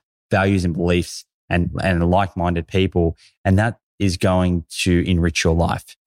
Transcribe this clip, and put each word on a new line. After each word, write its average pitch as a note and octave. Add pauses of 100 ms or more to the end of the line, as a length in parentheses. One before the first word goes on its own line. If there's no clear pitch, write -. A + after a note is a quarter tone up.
(320)
values G2
and F2
beliefs F2 (240)
and, F2 (140)
and E2+
like-minded F2
people. F2+ (300)
And F#2+
that A2+ (180)
is F#2+
going F2+ (160)
to F2
enrich F2
your E2
life. - (120)